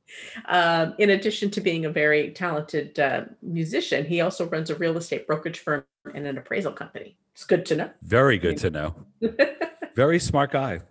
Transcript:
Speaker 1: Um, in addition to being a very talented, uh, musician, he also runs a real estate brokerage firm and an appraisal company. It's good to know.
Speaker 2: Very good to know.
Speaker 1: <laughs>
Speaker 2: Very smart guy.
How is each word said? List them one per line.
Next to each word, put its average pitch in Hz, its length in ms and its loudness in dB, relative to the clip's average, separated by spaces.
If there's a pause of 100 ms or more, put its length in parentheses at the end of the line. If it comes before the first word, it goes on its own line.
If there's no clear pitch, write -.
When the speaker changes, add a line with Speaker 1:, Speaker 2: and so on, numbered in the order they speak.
(460)
Speaker 1:
Um, 170 520 4
in 208 120 6
addition 202 420 0
to 208 80 -4
being 165 260 0
a 156 40 -2
very 151 400 2
talented, 156 720 -4
uh, 131 240 2 (180)
musician, 165 640 -2
he 170 160 0
also 175 240 -2
runs 165 240 -4
a 156 60 -4
real 165 200 0
estate 165 300 -6
brokerage 165 320 -4
firm 143 260 -4 (300)
and 143 120 -8
an 139 120 -6
appraisal 160 340 -4
company. - 440 -16 (160)
It's - 120 -20
good - 220 2
to 156 100 0
know. - 140 -4 (120)
Speaker 2:
Very 117 360 4
good 82 200 0
to 92 120 0
know. 78 240 -4 (260)
Speaker 1:
<laughs> 277 760 -2
Speaker 2:
Very 151 240 4
smart 143 320 0
guy. 127 280 -2 (100)